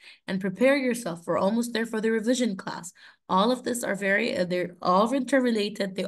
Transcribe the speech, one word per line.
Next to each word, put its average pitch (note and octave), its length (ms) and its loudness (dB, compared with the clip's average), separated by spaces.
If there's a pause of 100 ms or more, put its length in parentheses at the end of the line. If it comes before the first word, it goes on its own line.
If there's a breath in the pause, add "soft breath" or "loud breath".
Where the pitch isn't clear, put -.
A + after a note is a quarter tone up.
(280 loud breath)
and F#3 120 -4
prepare A#3+ 380 2
yourself. A3+ 500 -4
We're - 100 0
almost A#3 360 0
there A3+ 120 -2
for A3 140 -4
the A3 100 0
revision A3+ 460 0
class. - 380 -10 (340 loud breath)
All G3 240 4
of B3 140 -2
this A#3+ 180 -4
are G3+ 120 -2
very, G3+ 420 0
uh, F3+ 80 0
they're F3 360 -4
all G3+ 320 4
interrelated. A3+ 840 0
They F#3+ 120 -4